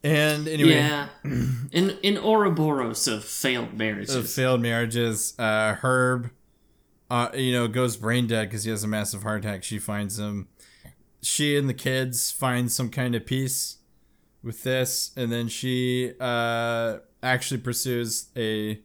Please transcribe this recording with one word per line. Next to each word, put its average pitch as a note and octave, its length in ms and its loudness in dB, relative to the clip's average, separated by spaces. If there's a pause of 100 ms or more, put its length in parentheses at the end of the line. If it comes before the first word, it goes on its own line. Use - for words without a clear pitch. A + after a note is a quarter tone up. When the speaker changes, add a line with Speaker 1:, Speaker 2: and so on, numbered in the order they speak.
Speaker 1:
And D3+ 460 2
anyway. D#3 280 6
Speaker 2:
Yeah. D3 400 2
<clears throat> - 80 -18
An, C3 760 0
an G3+ 160 2
Ouroboros D#3 880 2
of G#2+ 180 0
failed A#2+ 520 -2
marriages. G#2+ 380 -2
Speaker 1:
Of A2+ 160 -2
failed B2+ 320 2
marriages. A#2 760 0
Uh, A2 360 2
Herb, B2+ 560 2 (800)
uh, A#2+ 240 2
you B2+ 180 2
know, A#2+ 160 2
goes A#2 300 0
brain A#2 280 0
dead A2 240 0
'cause G#2+ 140 -6
he A2+ 60 -2
has G#2+ 120 -2
a G#2+ 60 -2
massive G#2 360 -2
heart G#2+ 200 -2
attack. G2+ 180 -4
She G#2+ 160 -6
finds G#2 400 -4
him. G#2 300 -6 (760)
She D3 340 2
and C#3+ 120 2
the B2 60 0
kids C3 560 -2
find B2 420 0
some B2+ 160 0
kind B2 260 -2
of A2+ 120 -4
peace C3 500 -2 (680)
with A2+ 200 -8
this. B2+ 540 0
And A#2+ 140 -2
then A#2 180 -2
she, B2+ 680 0
uh, A#2 800 0 (240)
actually B2+ 380 0
pursues A#2+ 720 -2
a G#2+ 500 -2